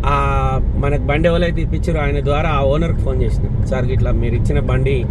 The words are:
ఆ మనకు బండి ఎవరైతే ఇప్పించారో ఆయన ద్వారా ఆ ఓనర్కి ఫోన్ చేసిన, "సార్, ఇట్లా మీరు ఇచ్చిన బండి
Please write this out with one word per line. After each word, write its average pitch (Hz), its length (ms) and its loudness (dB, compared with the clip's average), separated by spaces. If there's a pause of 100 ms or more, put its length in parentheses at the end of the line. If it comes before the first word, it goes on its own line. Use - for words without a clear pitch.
ఆ 139 280 0 (420)
మనకు 139 260 0
బండి 160 260 0
ఎవరైతే 170 340 0
ఇప్పించారో 160 380 -2
ఆయన 143 200 0
ద్వారా 147 280 0
ఆ 143 140 0
ఓనర్కి 156 380 0
ఫోన్ - 220 0
చేసిన, - 420 0
"సార్, 131 200 -2
ఇట్లా 127 260 0
మీరు 117 240 0
ఇచ్చిన 143 260 0
బండి 131 500 0